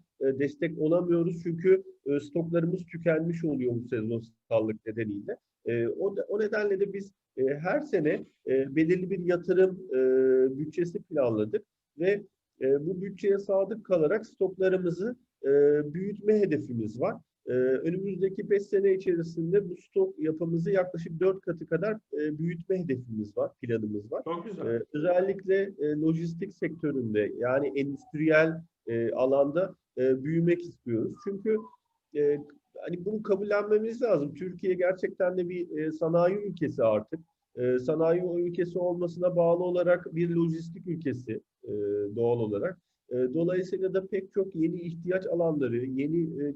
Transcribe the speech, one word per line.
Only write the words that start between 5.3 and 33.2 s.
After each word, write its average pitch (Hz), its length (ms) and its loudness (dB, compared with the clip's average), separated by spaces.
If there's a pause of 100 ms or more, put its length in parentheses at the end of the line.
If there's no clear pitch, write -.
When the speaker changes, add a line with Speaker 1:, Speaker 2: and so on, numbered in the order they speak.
Speaker 1:
E, 117 220 0
o, 196 280 -2 (120)
o 208 120 -2
nedenle 208 400 0
de 190 140 -2
biz, 196 200 -10 (240)
e, 131 60 0
her 156 380 0
sene, 185 440 0 (220)
e, 135 280 0
belirli 175 340 2
bir 190 100 -4
yatırım, 180 600 2 (100)
e, 127 80 0 (600)
bütçesi 170 460 -4
planladık 120 600 0 (340)
ve, 202 240 0 (380)
e, 139 240 2
bu 180 160 -4
bütçeye 196 360 0
sadık 196 480 0
kalarak 185 400 2
stoklarımızı, 185 880 0 (280)
e, 135 60 0 (440)
büyütme 208 460 0
hedefimiz 123 640 -2
var. 214 140 0 (320)
E, - 60 -2
önümüzdeki 180 960 0
beş 202 140 4
sene 196 300 4
içerisinde 175 760 0
bu 175 80 -10
stok - 420 -2
yapımızı 165 520 0
yaklaşık 175 480 -2
dört 190 220 2
katı 165 260 -6
kadar, 180 260 0
e, 151 460 -4
büyütme 170 400 -2
hedefimiz 123 580 -4
var, 139 140 -2 (100)
planımız 107 500 -4
var. 185 120 -6
Speaker 2:
Çok 175 220 -6
güzel. 175 200 -8
Speaker 1:
E, 117 160 -2 (120)
özellikle, 190 840 0
e, 147 60 -2 (160)
lojistik 165 520 -2
sektöründe, 120 840 -2
yani 135 420 0
endüstriyel, 156 720 2 (340)
e, 117 240 0
alanda, 139 640 2 (220)
e, 131 260 2
büyümek 170 380 2
istiyoruz. 123 520 -4 (100)
Çünkü, 202 340 -2 (580)
e, 147 220 2 (440)
hani 175 240 -6
bunu 214 180 -4